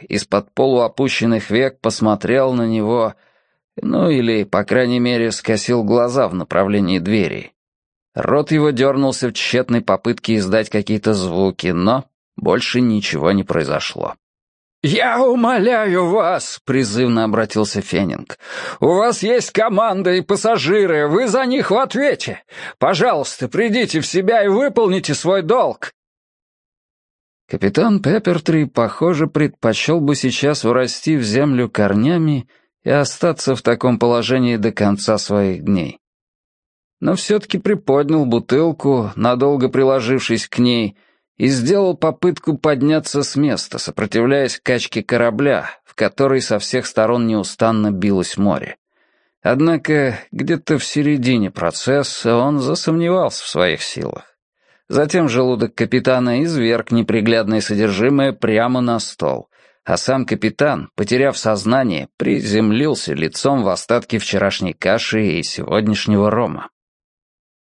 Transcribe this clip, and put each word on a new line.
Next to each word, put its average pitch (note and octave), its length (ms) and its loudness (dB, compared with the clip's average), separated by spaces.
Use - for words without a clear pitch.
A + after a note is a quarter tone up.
из-под - 520 -4
полуопущенных A#2+ 960 0
век B2+ 300 0
посмотрел A2+ 720 0
на A#2 160 -2
него, A2+ 460 -2
ну - 340 0
или, A#2 360 0
по G2 180 -2
крайней B2 380 0
мере, A#2 320 0
скосил A2+ 500 -2
глаза A#2+ 460 2
в F2 60 -6
направлении F#2+ 640 0
двери. F2 520 -2
Рот D3 380 0
его D3+ 180 2
дёрнулся C3+ 580 0
в A2+ 40 -4
тщетной A#2+ 480 0
попытке A2 560 -2
издать G#2 320 0
какие-то G#2+ 460 -2
звуки, F#2 540 -2
но G2 360 0
больше A#2+ 440 0
ничего G2+ 520 0
не G2 100 2
произошло. D2 720 -4
«Я A#3 420 0
умоляю A3+ 840 2
вас», — F3+ 560 0
призывно A#2+ 600 0
обратился G#2+ 560 0
Феннинг. F2 580 -4
«У C#3 80 4
вас G#3 340 2
есть A3+ 300 0
команда G3+ 600 0
и F#3 80 0
пассажиры, F#3 840 2
вы A3 200 2
за B3+ 180 2
них B3+ 240 0
в G3 60 4
ответе. A#3+ 640 -2
Пожалуйста, C3+ 720 0
придите G#3 520 0
в C3+ 60 -4
себя G3+ 380 2
и G3+ 40 2
выполните G3 640 0
свой F#3 280 0
долг». E3 500 0
Капитан G3 540 0
Пеппертри, E3 600 0
похоже, D3+ 640 0
предпочёл D3+ 720 0
бы C#3+ 160 2
сейчас C#3 480 -2
врасти B2+ 520 0
в C3 60 0
землю B2 480 0
корнями C3 800 0
и - 80 -2
остаться C#3+ 640 0
в B2+ 80 -6
таком A#2+ 360 2
положении A#2+ 580 2
до G#2 160 0
конца G#2 440 0
своих G2 460 -2
дней. F2+ 380 -2
Но F#3 140 2
всё-таки G#3 420 -2
приподнял D3 680 2
бутылку, C3 920 0
надолго B2+ 520 2
приложившись C3 800 0
к - 140 -2
ней, A#2 360 0
и A#2 120 2
сделал E3 480 2
попытку D#3+ 600 -2
подняться C#3+ 680 0
с - 100 -8
места, C#3 440 -2
сопротивляясь A#2+ 840 0
качке B2+ 400 -2
корабля, A#2+ 640 0
в - 120 -20
которой C3+ 440 0
со G#2+ 200 -2
всех - 260 -4
сторон A#2 400 0
неустанно A2 640 0
билось F#2+ 460 0
море. F#2+ 400 0
Однако C#3+ 800 0
где-то D3+ 480 -2
в - 60 -6
середине C3 640 0
процесса A#2+ 840 -2
он C#3 240 2
засомневался E3 800 0
в - 60 -12
своих E2+ 340 0
силах. - 540 -10
Затем D3+ 400 2
желудок A#2+ 460 0
капитана B2 680 0
изверг A#2 480 0
неприглядное A2 720 2
содержимое A2 720 0
прямо A#2 480 0
на A#2+ 200 0
стол, - 480 -6
а F2 120 0
сам C3 280 -2
капитан, G#2+ 680 -2
потеряв B2 420 0
сознание, G#2+ 800 -2
приземлился A2 960 0
лицом G2+ 520 -2
в G2 40 0
остатки A2 500 -2
вчерашней F#2+ 540 -2
каши G2+ 640 -2
и E2 40 -4
сегодняшнего G#2 880 0
рома. A2+ 380 -4